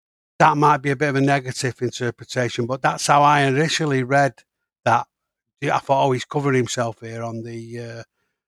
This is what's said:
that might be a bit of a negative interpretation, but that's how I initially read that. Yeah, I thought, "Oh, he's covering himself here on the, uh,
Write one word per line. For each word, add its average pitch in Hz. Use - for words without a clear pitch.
that 151
might 147
be 139
a 131
bit 147
of 135
a 139
negative 135
interpretation, 120
but 131
that's 156
how 143
I 147
initially 139
read 139
that. 117
Yeah, 143
I -
thought, 139
"Oh, 135
he's 123
covering 139
himself 117
here 117
on 113
the, 117
uh, 117